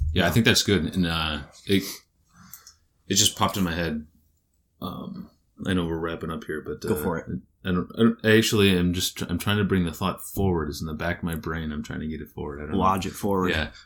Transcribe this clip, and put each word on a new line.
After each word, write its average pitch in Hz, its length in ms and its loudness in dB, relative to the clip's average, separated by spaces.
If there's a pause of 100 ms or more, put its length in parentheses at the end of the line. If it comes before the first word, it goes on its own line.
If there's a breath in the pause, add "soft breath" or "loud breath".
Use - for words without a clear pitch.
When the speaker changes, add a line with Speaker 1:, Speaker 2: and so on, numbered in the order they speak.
(140)
Speaker 1:
Yeah, 92 100 4
I 85 40 4
Speaker 2:
yeah. 85 40 2
Speaker 1:
think 113 140 4
that's 117 180 4
good. 87 320 0
And, 92 100 2
uh, 80 360 -2 (260)
it, 98 160 2 (1200 soft breath)
it 101 80 0
just 98 200 4
popped 101 220 0
in 95 60 0
my 82 120 2
head. 78 300 -4 (760)
Um, - 480 -10 (360)
I 95 80 0
know 90 120 0
we're 82 140 -4
wrapping 82 320 -6
up 78 140 -8
here, 78 200 -6
but, 76 160 -8
Speaker 2:
Go - 140 -2
Speaker 1:
uh, 76 80 -4
Speaker 2:
for 85 140 -2
it. - 80 -8 (400)
Speaker 1:
I 95 60 -2
don't, 87 260 0
I - 40 4
don't, 113 220 4
I 110 140 8
actually 104 400 6
am 90 160 2
just, - 240 -4
tr-, - 120 -6
I'm 90 80 0
trying 104 200 0
to 104 60 4
bring 92 220 2
the 82 80 -2
thought 87 300 -4
forward. 85 460 0
It's 73 120 -8
in 80 60 -6
the 78 60 -8
back 82 260 -4
of - 40 -8
my 82 120 -2
brain. 80 360 -6
I'm 76 120 -6
trying 78 180 -8
to 78 60 -6
get 78 140 -8
it 73 80 -16
forward. 73 300 -10
I 76 40 -10
don't 76 100 -10
know. 98 60 0
Speaker 2:
Lodge 92 260 2
it 78 80 -6
forward. 95 380 2
Speaker 1:
Yeah. 78 180 0 (160 soft breath)